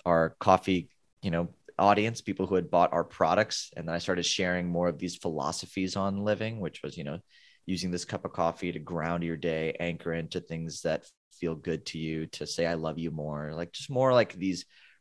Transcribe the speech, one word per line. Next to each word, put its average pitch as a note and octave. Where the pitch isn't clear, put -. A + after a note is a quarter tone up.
our E2
coffee, F#2
you G2
know, E2+
audience, G#2
people F#2+
who F#2+
had F2+
bought F2
our E2+
products. F#2
And E2
then D#2+
I F2
started F2
sharing F2+
more F2
of D#2+
these F2
philosophies E2
on G2
living, A2
which E2+
was, D2
you D#2
know, C#2+
using F2+
this F2
cup -
of E2+
coffee F2
to E2+
ground E2+
your E2
day, D#2+
anchor E2+
into E2
things E2
that D#2+
feel D#2+
good D#2+
to D#2+
you, D#2+
to -
say, E2+
"I E2
love D#2+
you" E2
more, D2+
like, E2+
just -
more C3
like A#2+
these F#2